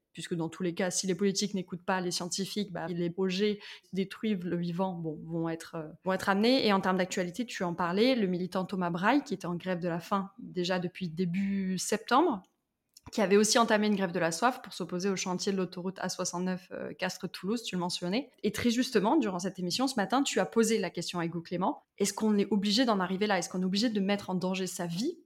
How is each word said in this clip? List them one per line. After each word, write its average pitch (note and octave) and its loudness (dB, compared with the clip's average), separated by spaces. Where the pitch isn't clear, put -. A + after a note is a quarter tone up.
Puisque - -8
dans E3 0
tous F3 -6
les E3+ -2
cas, F3+ -2
si - -2
les F#3 0
politiques G3 0
n'écoutent F#3 -6
pas F#3 0
les F3+ -2
scientifiques, F#3 -4
bah, E3 -6
les F3 -2
projets F#3+ 0
détruisent F#3+ -2
le F3 -2
vivant, F3 -2
bon, D#3+ -6
vont E3 -2
être, E3 -8
euh, D#3+ -6
vont F#3 2
être F#3 0
amenés. A3 4
Et G#3 6
en G3 4
termes F#3 2
d'actualité, F3+ -2
tu - -8
en F3 0
parlais, F#3+ 4
le G#3+ 2
militant F3+ -2
Thomas F3+ -2
Braille, G#3 4
qui - -6
était - -6
en F3 -4
grève F3 -4
de F3 -4
la E3+ -2
faim F#3+ -2
déjà F3+ -2
depuis F3 -6
début F#3 0
septembre, A#3 2
qui - 0
avait G3 6
aussi G#3 6
entamé A3+ 6
une G#3+ 4
grève F#3+ 0
de F3 -2
la E3+ 2
soif B3 0
pour F#3+ -16
s'opposer F3+ -4
au F#3+ 0
chantier F3+ -2
de G3 -2
l'autoroute F#3 -4
A F#3 -2
soixante-neuf, F#3 -4
euh, - -8
Castres-Toulouse, F#3 -4
tu - -6
le F3+ 0
mentionnais. F3+ -2
Et G#3+ 2
très - 0
justement, A#3 2
durant G#3 2
cette F#3 -4
émission, F3+ 0
ce C4+ -4
matin, A#3 2
tu - 2
as - 2
posé A3+ 2
la F#3+ -2
question F3 -4
à E3 0
Hugo E3+ -4
Clément, F3+ -2
est-ce G3+ 2
qu'on G#3+ 2
est G3+ 4
obligé G#3 4
d'en A3 4
arriver F#3+ 0
là ? G3 2
Est-ce E3+ -2
qu'on F#3 -2
est - 2
obligé G3+ 2
de G#3+ 0
mettre G3+ 0
en F#3 -2
danger F#3 -2
sa F3+ -6
vie F3+ -2